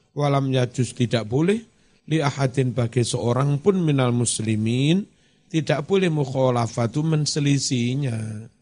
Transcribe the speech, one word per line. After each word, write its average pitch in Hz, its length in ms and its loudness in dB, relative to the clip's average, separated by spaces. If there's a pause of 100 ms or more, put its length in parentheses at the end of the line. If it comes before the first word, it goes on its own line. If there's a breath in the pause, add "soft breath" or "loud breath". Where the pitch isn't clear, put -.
(160)
Walam 139 400 0
yajuz, 127 400 0
tidak 117 320 0
boleh, 170 320 0 (480 soft breath)
li 156 160 0
ahadin, 139 480 0
bagi 117 320 0
seorang 127 560 0
pun, 190 240 2
minal 135 320 2
muslimin, 120 880 0 (480 soft breath)
tidak 156 320 -2
boleh 190 240 2
mukhalafatu, 131 960 0
menselisihinya. 135 1400 -2 (140)